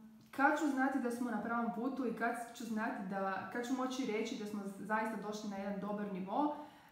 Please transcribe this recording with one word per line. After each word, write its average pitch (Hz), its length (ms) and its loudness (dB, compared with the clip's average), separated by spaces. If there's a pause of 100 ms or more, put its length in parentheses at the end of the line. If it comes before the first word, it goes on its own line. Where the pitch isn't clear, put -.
(300)
kad 294 280 6
ću 311 100 4
znati 269 300 4
da 240 120 2
smo 240 200 0
na 214 120 0
pravom 233 320 0
putu 254 320 0
i 214 80 0
kad 240 220 2 (180)
ću 233 100 -10
znati 214 460 -2
da, 190 420 0
kad 240 140 -2
ću 262 80 0
moći 254 380 0
reći - 260 0
da 208 80 -4
smo 208 140 -4 (180)
zaista 214 440 0
došli 208 280 -4
na 196 60 -4
jedan 196 240 -2
dobar 202 320 -2
nivo, 226 440 2 (360)